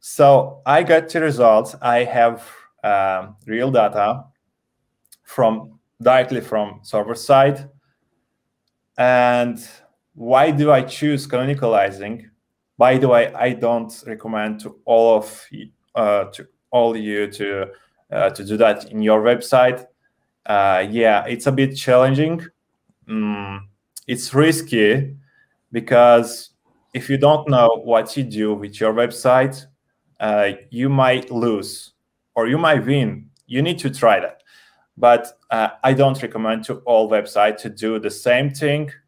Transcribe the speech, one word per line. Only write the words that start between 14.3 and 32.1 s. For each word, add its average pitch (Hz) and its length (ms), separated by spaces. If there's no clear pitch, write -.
to - 240
all 113 340
of - 340
y-, 107 180
uh, 104 300
to - 220
all 117 260
you 104 360
to, 101 340
uh, 98 200
to 98 140
do 104 120
that 110 360
in 107 100
your 107 200
website. 127 640
Uh, 98 420
yeah, 107 380
it's 120 200
a 139 60
bit 135 240
challenging. 139 680
Mm, 104 520
it's - 260
risky 135 840
because 120 760
if 127 160
you 135 80
don't 147 300
know 123 200
what 113 320
you 139 60
do 107 320
with 101 260
your 110 140
website, 127 720
uh, 104 320
you 123 180
might 127 420
lose 113 640